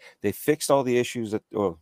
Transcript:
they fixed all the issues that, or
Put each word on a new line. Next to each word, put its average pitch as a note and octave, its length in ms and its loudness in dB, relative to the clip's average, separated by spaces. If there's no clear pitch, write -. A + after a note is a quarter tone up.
they G#2 100 0
fixed - 400 0
all C#3 140 4
the B2 140 2
issues A#2 340 -4
that, G#2+ 100 -4
or F#2 300 -2